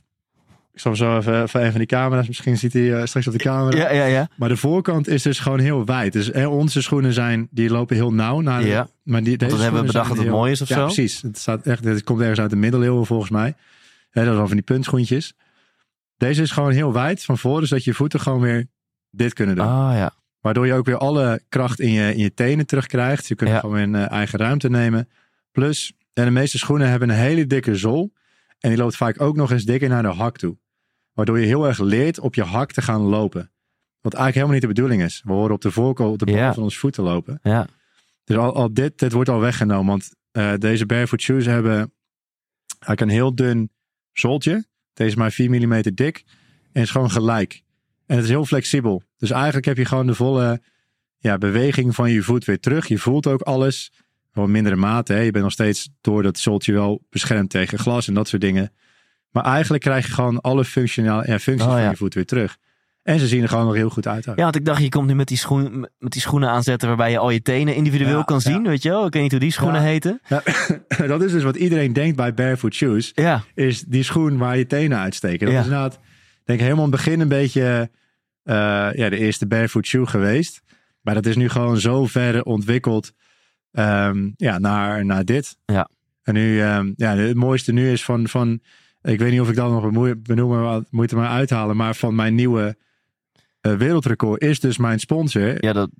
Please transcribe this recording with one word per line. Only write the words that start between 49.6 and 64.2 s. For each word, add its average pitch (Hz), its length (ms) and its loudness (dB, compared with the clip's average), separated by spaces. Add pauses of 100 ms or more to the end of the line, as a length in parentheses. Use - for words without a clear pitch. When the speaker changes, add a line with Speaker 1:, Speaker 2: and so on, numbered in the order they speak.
Speaker 1:
heb 139 120 0
je 123 80 0
gewoon 131 220 0
de 120 80 2
volle, 123 460 2 (560)
ja, 104 200 0
beweging 120 580 0
van 120 160 2
je 110 100 2
voet 117 240 -2
weer 98 140 0
terug. 147 280 -2
Je 107 100 0
voelt 139 300 0
ook 135 140 0
alles. 131 500 -2 (400)
Wel 101 140 -2
in 101 60 2
mindere 104 240 2
mate. 107 380 0
Hè. 104 60 2
Je 113 120 0
bent 101 120 -2
nog 95 100 -2
steeds 104 360 -2 (120)
door 107 220 0
dat 95 160 0
zooltje 104 340 0
wel 104 360 -2
beschermd 101 400 -2
tegen 95 300 -2
glas 120 280 -2
en 101 60 -2
dat 104 140 0
soort 98 140 -2
dingen. 98 300 0 (600)
Maar - 120 0
eigenlijk 147 400 0
krijg 131 240 0
je - 60 -8
gewoon 123 280 0
alle 127 240 0
functionaal-, 113 640 0
ja, 110 120 0
functies 131 280 0
Speaker 2:
Oh, 127 60 2
Speaker 1:
van 120 80 2
Speaker 2:
ja. 107 80 2
Speaker 1:
je 92 80 -2
voet 98 160 -4
weer 92 120 -2
terug. 117 320 -4 (460)
En 160 160 2
ze 135 80 2
zien 120 140 2
er 117 80 0
gewoon 117 160 2
nog 110 100 2
heel 110 140 2
goed - 180 -6
uit 107 220 -6